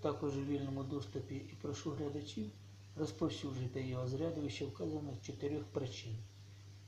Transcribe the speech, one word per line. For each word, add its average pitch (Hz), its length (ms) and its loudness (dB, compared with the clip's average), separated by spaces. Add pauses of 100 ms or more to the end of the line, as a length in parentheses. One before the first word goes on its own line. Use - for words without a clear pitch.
також 147 360 4
у 139 40 2
вільному 139 440 2
доступі 135 500 0
і 135 280 -4
прошу 147 280 0
глядачів 147 600 0 (460)
розповсюджити 135 880 2
його 127 220 2
з 127 60 2
ряду 156 260 2
вище 143 240 0
вказаних 147 560 0
чотирьох 143 440 0
причин. 117 520 -2 (720)